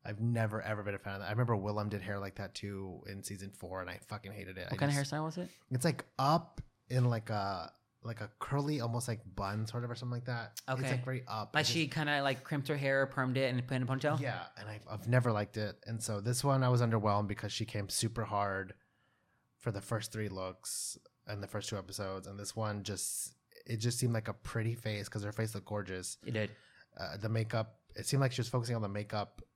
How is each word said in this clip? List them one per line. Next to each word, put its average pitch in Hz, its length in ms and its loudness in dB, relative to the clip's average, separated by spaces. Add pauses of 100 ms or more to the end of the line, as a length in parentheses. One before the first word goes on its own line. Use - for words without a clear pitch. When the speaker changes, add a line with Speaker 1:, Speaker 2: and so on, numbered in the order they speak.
Speaker 1:
I've 107 160 -6
never, 113 420 2
ever 104 200 -2
been 101 120 -2
a 98 40 -4
fan 98 160 -6
of 98 60 -6
that. 92 80 -6
I - 20 -2
remember 117 260 4
Willem 104 320 0
did 101 140 -2
hair 98 160 -4
like 98 180 -6
that, 98 180 -6
too, 95 520 -6
in 98 160 -10
season 98 300 -8
four, 92 280 -6
and 90 100 -6
I 92 180 -10
fucking 101 240 -8
hated 92 260 -10
it. 90 60 -6
Speaker 2:
What - 80 -4
Speaker 1:
I - 40 -2
Speaker 2:
kind 143 140 4
of 143 80 4
Speaker 1:
just 139 140 0
Speaker 2:
hairstyle 151 120 -2
was 160 140 -4
it? 180 100 -6 (220)
Speaker 1:
It's, 127 140 0
like, - 200 2 (140)
up 151 420 4 (280)
in, 127 160 6
like, 113 260 4
a, 98 400 -2 (320)
like, 113 200 -6
a 104 80 -8 (100)
curly, 143 400 0
almost, 120 260 0
like, 113 140 -2 (160)
bun 101 300 0
sort 120 180 -4
of 120 60 -6
or 120 40 -4
something 123 220 -4
like 120 80 -6
that. 120 280 -4 (140)
It's, 131 140 0
Speaker 2:
Okay. 135 120 0
Speaker 1:
like, 123 120 0
very 127 240 -2
up. 104 260 -4
Speaker 2:
Like, 151 120 4
Speaker 1:
It - 20 4
Speaker 2:
she 160 160 4
Speaker 1:
just 131 100 -4
Speaker 2:
kinda, 147 280 2
like, 135 200 2
crimped 143 260 -2
her 147 80 2
hair, 135 300 4
permed 127 300 0
it, 131 180 4
and 123 140 2
put 135 60 0
it - 20 2
in 127 60 2
a 127 40 0
ponytail? 131 340 2
Speaker 1:
Yeah, 101 260 -2 (100)
and 107 120 -10
I've, 107 220 -10
I've 104 160 -6
never 123 240 8
liked 104 280 2
it. 107 180 -2 (100)
And 110 160 -4
so 104 180 -2
this 123 220 0
one, 135 220 6
I 127 60 8
was 120 100 8
underwhelmed 104 480 4
because 104 240 -4
she 110 140 -2
came 101 240 -4
super 113 340 0
hard 98 480 0 (840)
for - 120 -2
the 101 120 -4
first 110 300 -2
three 107 180 -2
looks - 680 -6 (280)
and 101 160 -6
the 98 40 -6
first - 220 -4
two 107 80 -2
episodes. 95 500 -4
And 98 140 -8
this 101 160 -6
one 104 260 0
just, - 520 -4 (320)
it 113 100 -2
just 120 220 2
seemed 120 160 4
like 110 140 0
a 107 40 -2
pretty 113 420 0
face 107 340 -2
'cause 104 140 -4
her 104 100 -2
face 110 220 0
looked 101 120 -6
gorgeous. 92 580 -4
Speaker 2:
It 113 80 -4
did. 107 180 2 (480)
Speaker 1:
Uh, 92 200 -6
the 107 100 -2
makeup, 110 520 0 (140)
it - 120 -6
seemed 139 160 4
like 131 100 4
she 127 80 -2
was 117 80 0
focusing 120 260 0
on 113 80 2
the 101 60 0
makeup 104 540 -4 (140)